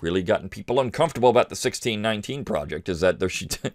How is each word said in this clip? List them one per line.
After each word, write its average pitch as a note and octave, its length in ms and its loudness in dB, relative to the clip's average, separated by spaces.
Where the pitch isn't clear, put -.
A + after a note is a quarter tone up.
really F2+ 200 2
gotten F#2+ 280 0
people A#2+ 280 -2
uncomfortable B2+ 520 4
about A#2 180 4
the - 80 -10
sixteen A2+ 460 -2
nineteen A2 420 -4
Project D#2 420 -4
is E2+ 140 -4
that F2+ 180 4
there F#2 120 0
should, - 260 -6